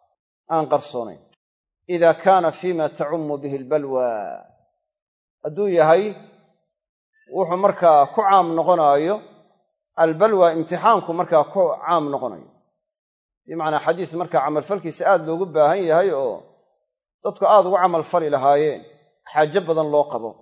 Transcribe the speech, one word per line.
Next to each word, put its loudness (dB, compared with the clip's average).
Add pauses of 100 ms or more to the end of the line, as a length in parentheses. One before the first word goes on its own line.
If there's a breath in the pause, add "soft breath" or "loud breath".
(500)
aan -2
qarsoonayn. -6 (680)
Idaa 2
kaana 2
fiima -6
tacummu -6
bihi -8
albalwa. -4 (1400)
Hadduu -4
yahay 4 (1300)
wuxuu -4
markaa 4
ku -4
caam 4
noqonaayo 2 (840)
albalwa 4
imtixaanku 0
markaa 2
ku -2 (240)
caam -2
noqonayo. -8 (960)
Bimacnaa -4
xadiis -4
markaa -2
camalfalkiisa -6
aad 4
loogu -4
baahan 0
yahay 2
oo -4 (880)
dadku -4
aad 6
ugu 0
camal 0
fali -2
lahaayeen. 0 (520)
Xaajo 0
badan -2
loo 2
qabo. -8 (120)